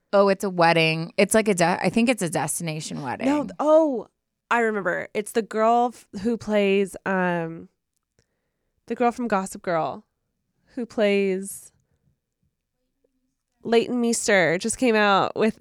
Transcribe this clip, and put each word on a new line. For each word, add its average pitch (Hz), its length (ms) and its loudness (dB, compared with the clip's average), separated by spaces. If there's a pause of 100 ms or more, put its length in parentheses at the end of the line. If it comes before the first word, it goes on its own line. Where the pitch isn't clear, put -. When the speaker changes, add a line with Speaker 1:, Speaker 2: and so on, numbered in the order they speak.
(120)
Speaker 1:
Oh, 196 160 6
it's 196 160 0
a 196 60 -2
wedding. 165 680 2
It's 196 180 4
like 220 140 4
a 208 60 2
de-, 175 100 2 (200)
I 185 60 0
think 233 180 2
it's 247 140 0
a 170 80 -4
destination 156 720 -6
wedding. 127 240 -6
Speaker 2:
No, 285 160 0
th-, 208 160 -8
oh, 302 480 2 (440)
I 233 100 0
remember. 190 520 -2
It's 208 200 -6
the 233 100 0
girl 233 500 0
f-, - 140 -20 (160)
who 233 140 -2
plays, 202 680 0
um, 175 640 -4 (1200)
the 240 80 -8
girl 240 180 2
from 240 160 -6
Gossip 196 340 -4
Girl 165 420 -4 (720)
who 240 120 -6
plays 196 840 -2 (1900)
Leighton 233 380 0
Meester 196 580 2
just 220 200 -6
came 247 160 2
out 202 420 2
with 220 240 0